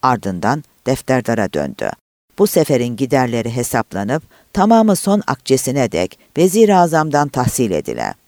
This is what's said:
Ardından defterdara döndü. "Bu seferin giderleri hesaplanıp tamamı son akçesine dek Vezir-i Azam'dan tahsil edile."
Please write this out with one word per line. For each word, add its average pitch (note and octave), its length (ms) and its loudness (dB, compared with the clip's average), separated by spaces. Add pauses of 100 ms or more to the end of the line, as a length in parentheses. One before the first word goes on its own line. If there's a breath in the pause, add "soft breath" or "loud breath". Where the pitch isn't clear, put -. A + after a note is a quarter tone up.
Ardından A#2 600 -2 (220)
defterdara A#2+ 640 -2
döndü. C#2 380 -6 (480)
"Bu G3+ 80 4
seferin B2 500 0
giderleri A#2+ 600 -2
hesaplanıp A#2 640 -4 (300 soft breath)
tamamı A3 440 4
son G3+ 300 0
akçesine C3 680 -2
dek E2+ 260 -4 (200 soft breath)
Vezir-i G3+ 360 4
Azam'dan D#3 540 2
tahsil B2 420 -2
edile." A#1 440 -6 (140)